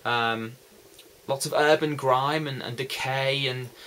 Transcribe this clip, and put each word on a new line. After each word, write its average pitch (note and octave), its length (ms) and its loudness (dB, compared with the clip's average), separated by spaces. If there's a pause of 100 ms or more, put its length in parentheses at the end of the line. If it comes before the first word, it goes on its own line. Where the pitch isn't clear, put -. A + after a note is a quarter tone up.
um, A#2 460 0 (760)
lots C3+ 160 -2
of D3 80 -4
urban D3+ 440 4
grime C3+ 500 2
and, C3+ 160 -6
and B2 160 -8
decay, C3+ 680 -2
and, B2+ 220 -4 (180)